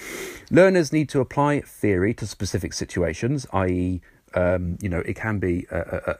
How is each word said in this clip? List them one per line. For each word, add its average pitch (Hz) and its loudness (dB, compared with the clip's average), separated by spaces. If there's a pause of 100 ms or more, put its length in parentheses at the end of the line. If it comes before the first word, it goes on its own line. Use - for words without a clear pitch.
(520)
Learners 180 6
need 156 2
to 139 0
apply 143 0
theory 101 0
to 110 -8
specific 92 -4
situations, 113 -2
i 95 0
e, 90 0 (340)
um, 90 0
you 101 -4
know, 85 -2
it 101 -6
can 107 -4
be 90 0
a, 85 -2
a, 85 -4